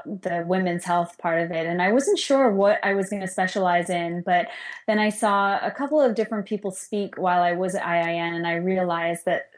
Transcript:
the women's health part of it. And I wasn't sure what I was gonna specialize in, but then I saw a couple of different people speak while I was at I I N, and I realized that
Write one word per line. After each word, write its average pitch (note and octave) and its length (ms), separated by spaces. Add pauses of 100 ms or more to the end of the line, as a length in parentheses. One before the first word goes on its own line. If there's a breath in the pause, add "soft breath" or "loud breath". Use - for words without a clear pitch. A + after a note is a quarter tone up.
(220)
the E3+ 240
women's F3+ 380
health F3 340
part E3 240
of E3+ 80
it. E3 160
And F3 160
I F#3+ 100
wasn't C#4 260
sure C4+ 320
what G3+ 320
I G3 120
was G3 160
gonna G3 180
specialize F#3 600
in, F3 340
but F3 220 (400 loud breath)
then G#3+ 120
I G#3+ 120
saw D4 520
a G3+ 80
couple C#4+ 300
of B3 140
different G#3 320
people G3+ 240
speak G3 480
while F3+ 240
I F3 100
was F3+ 220
at F#3+ 100
I E3+ 140
I E3+ 160
N, E3+ 180
and E3+ 140
I E3+ 80
realized E3+ 720
that - 320